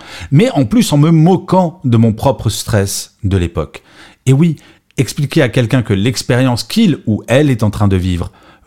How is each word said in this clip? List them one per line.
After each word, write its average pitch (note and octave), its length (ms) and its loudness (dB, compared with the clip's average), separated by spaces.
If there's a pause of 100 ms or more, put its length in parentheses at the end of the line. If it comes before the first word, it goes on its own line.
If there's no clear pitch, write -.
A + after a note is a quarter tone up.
(300)
mais F3+ 220 4
en C#3+ 120 0
plus A3 280 0
en D3 40 2
me D3+ 140 4
moquant F3 720 2
de A#2 120 2
mon A2+ 160 4
propre B2 380 -2
stress - 760 -4
de F#2+ 120 0
l'époque. E2+ 460 -6 (440)
Et C3 60 4
oui, D3+ 240 2 (400)
expliquer C#3+ 460 -2
à B2 60 0
quelqu'un B2 340 0
que A2 100 -2
l'expérience A#2+ 680 -2
qu'il G#3 440 0
ou G#2+ 200 -2
elle C#3 240 2
est A#2 140 -2
en G#2 60 0
train G#2 180 0
de F#2+ 80 0
vivre, F2+ 340 -4 (360)